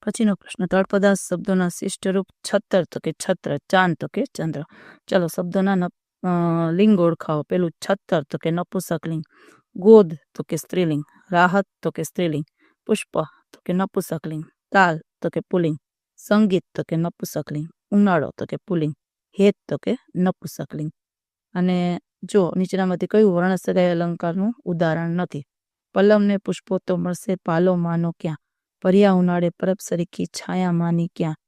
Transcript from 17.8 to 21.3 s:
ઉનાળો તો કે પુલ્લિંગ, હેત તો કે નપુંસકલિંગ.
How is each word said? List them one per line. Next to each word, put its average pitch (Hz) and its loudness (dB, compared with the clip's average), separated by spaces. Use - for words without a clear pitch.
ઉનાળો 196 2
તો - -6
કે - -10
પુલ્લિંગ, 156 -4
હેત 196 4
તો 143 -4
કે - -4
નપુંસકલિંગ. 156 -4